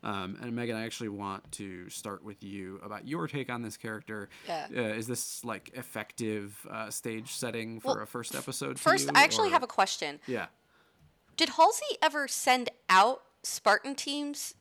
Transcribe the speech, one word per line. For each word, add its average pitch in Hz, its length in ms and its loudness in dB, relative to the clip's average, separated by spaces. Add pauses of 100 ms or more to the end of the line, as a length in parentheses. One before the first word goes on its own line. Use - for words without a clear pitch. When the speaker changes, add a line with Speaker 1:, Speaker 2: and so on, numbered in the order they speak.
Speaker 1:
Um, 98 380 -6
and 120 140 -6
Megan, 117 220 -4
I 110 80 -6
actually 113 240 -6
want 101 440 -6
to 92 360 -10
start 101 340 -10
with 101 220 -14
you 95 400 -10
about 104 240 -12
your 160 180 -4
take 135 240 -6
on 120 120 -4
this 110 140 -8
character. 107 520 -10 (180)
Speaker 2:
Yeah. 165 280 -6
Speaker 1:
Uh, 127 60 -2
is 110 260 -2
this, - 380 -8
like, 110 300 -8
effective, 107 960 -8
uh, 110 200 -8
stage 113 420 -8
setting 113 480 -6
for 262 140 0
Speaker 2:
Well, 107 80 -6
Speaker 1:
a 110 40 -8
first 120 280 -10
episode 135 420 -6
to - 60 -10
Speaker 2:
first, 339 240 4
Speaker 1:
you, - 80 -2
Speaker 2:
I 277 100 10
actually 392 240 2
Speaker 1:
or 330 40 0
Speaker 2:
have 330 100 4
a 247 40 -6
question. 160 600 0
Speaker 1:
Yeah. 110 200 -4 (920)
Speaker 2:
Did 320 140 2
Halsey 453 520 6
ever 294 260 2
send 254 400 2 (200)
out 202 340 10 (200)
Spartan - 520 2
teams 285 680 -6